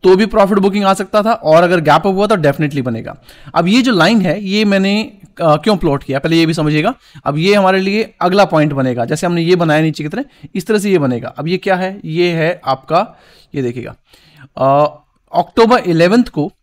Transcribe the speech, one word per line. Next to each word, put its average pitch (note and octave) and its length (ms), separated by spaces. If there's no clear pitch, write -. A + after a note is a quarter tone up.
तो F#3 140
भी G#3+ 100
प्रॉफिट G3+ 320
बुकिंग G3+ 260
आ F#3+ 100
सकता G3+ 280
था, A3 100
और D#3+ 300
अगर F3 180
गैप D#3 260
अप - 0
हुआ G3 200
तो G#3+ 100
definitely D3 440
बनेगा। A#2 360
अब E3+ 140
ये A#3+ 140
जो B3+ 100
लाइन G#3 280
है, F3+ 240
ये G3+ 200
मैंने, G3+ 480
अ, D#3 140
क्यों G#3 200
प्लॉट C#3+ 260
किया, C3+ 160
पहले E3 180
ये E3 100
भी D#3+ 80
समझिएगा। D3+ 400
अब D3 140
ये F#3+ 160
हमारे F#3+ 260
लिए G3+ 400
अगला F#3 240
पॉइंट D#3 280
बनेगा, B2+ 320
जैसे D3+ 220
हमने E3+ 160
ये F3 140
बनाया D#3 260
नीचे D#3 200
की D3+ 60
तरह, G#3+ 160
इस F#3 120
तरह G#3+ 120
से G3+ 120
ये F#3 80
बनेगा। B2+ 300
अब C#3+ 200
ये F#3 80
क्या F#3 200
है? F#3 280
ये E3 240
है E3 360
आपका, D#3+ 520
ये C#3+ 80
देखिएगा, A#2+ 340
अ, C#3 440
अक्टूबर A3+ 440
इलेवंथ F3+ 460
को D#3 280